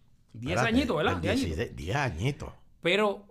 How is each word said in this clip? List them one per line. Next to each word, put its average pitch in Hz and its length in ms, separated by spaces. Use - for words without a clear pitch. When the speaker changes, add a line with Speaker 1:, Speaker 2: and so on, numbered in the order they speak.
Speaker 1:
Diez 127 240
Speaker 2:
Espérate, 226 200
Speaker 1:
añitos, 254 200
¿verdad? 180 160
Speaker 2:
el - 80
Speaker 1:
Diez 175 140
añitos. 139 200
Speaker 2:
dieciséis, 87 220
diez 80 180
añitos. 123 540
Speaker 1:
Pero 196 480